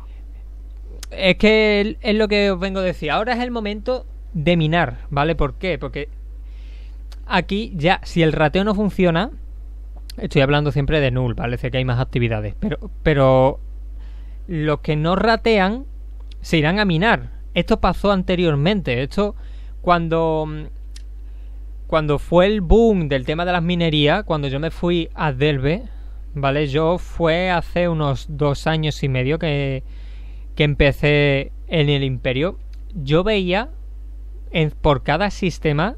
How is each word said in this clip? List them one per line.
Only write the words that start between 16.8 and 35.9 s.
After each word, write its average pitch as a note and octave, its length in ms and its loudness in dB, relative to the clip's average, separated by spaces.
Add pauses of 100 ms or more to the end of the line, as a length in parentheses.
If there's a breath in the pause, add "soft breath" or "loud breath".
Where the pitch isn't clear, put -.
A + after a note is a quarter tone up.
minar. E3+ 520 2 (160)
Esto F3 280 2
pasó G3 300 2
anteriormente. E3+ 920 2
Esto G3+ 340 -2 (460 soft breath)
cuando, E3 680 2 (1400 soft breath)
cuando D3 320 2
fue F3 260 4
el G#3 160 2
boom F#3+ 480 6
del C3+ 160 0
tema D#3 200 -2
de F3+ 60 0
las F3 120 2
minerías, E3 600 4
cuando D3 220 0
yo C3+ 120 -2
me D#3+ 100 -2
fui F3 460 0
a D#3 160 0
Delve, C#3+ 500 2 (540 soft breath)
¿vale? C#3 320 2
Yo D#3+ 320 2
fue E3+ 500 0
hace F3 400 0
unos D3+ 400 0
dos C#3+ 380 0
años D#3 340 0
y C#3+ 80 0
medio C3 300 0
que, C#3+ 440 -2 (720 loud breath)
que D3+ 100 6
empecé C#3+ 880 4 (160)
en D3 220 2
el C#3 140 2
Imperio. C3 560 -2 (340)
Yo D#3 300 2
veía G3+ 460 0 (800)
en, D#3 180 2
por C#3+ 320 2
cada F3 300 0
sistema E3 680 0